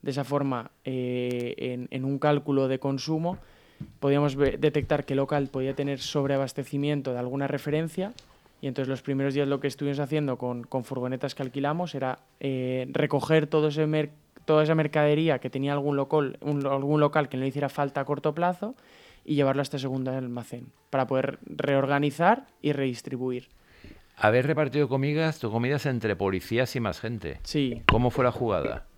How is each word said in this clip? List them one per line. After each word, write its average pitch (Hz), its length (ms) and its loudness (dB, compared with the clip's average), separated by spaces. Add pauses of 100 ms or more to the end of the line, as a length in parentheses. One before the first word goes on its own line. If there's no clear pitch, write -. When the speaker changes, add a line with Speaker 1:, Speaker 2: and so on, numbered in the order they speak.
Speaker 1:
De - 80 -4
esa 135 140 -2
forma, 139 480 -2 (120)
eh, 123 720 -2
en, 123 340 -6
en 131 140 -6
un 139 140 -2
cálculo 143 500 2
de 131 100 0
consumo, 160 600 -2 (600)
podíamos 139 380 2
ve-, 139 220 2
detectar 143 480 2
qué 139 80 -2
local 139 320 0
podía 131 280 -4
tener 139 260 -4
sobreabastecimiento 139 1120 -2
de 123 80 -2
alguna 135 260 -2
referencia. 156 680 -2 (480)
Y 143 60 -6
entonces 131 220 -2
los 135 120 -2
primeros 139 320 0
días 139 160 2
lo 139 100 0
que 139 100 -2
estuvimos 143 320 -2
haciendo 143 360 0
con, 123 280 -4
con 127 200 -4
furgonetas 127 500 -4
que 139 100 -6
alquilamos 147 500 -2
era, 131 240 -2 (220)
eh, 127 500 -2
recoger 151 560 2
todo 156 220 2
ese 151 180 0
mer-, 151 240 0 (340)
toda 156 200 6
esa 160 100 4
mercadería 151 640 4
que 135 100 -6
tenía 139 240 -2
algún 143 240 0
local, 139 460 0
un, 143 240 0
algún 139 340 2
local 147 300 4
que 127 80 -4
no 131 60 -2
le 135 40 0
hiciera 139 220 -2
falta 143 320 -2
a - 20 -2
corto 147 300 -2
plazo 180 400 -2 (520)
y 147 100 0
llevarlo 139 240 4
a 139 40 0
este 139 140 -6
segundo 131 320 -4
almacén 123 560 -8 (240)
para 131 160 2
poder 131 400 0
reorganizar 143 1000 2 (160)
y 147 120 0
redistribuir. 127 760 -4 (680)
Speaker 2:
Habéis 117 260 6
repartido 147 420 2
comidas, 147 520 0
comidas 123 480 0
entre 113 280 0
policías 98 640 0
y - 40 -2
más 104 200 -2
gente. 107 420 -8
Speaker 1:
Sí. 127 440 -2
Speaker 2:
¿Cómo 120 240 6
fue 131 120 0
la 123 100 4
jugada? 92 520 -2 (140)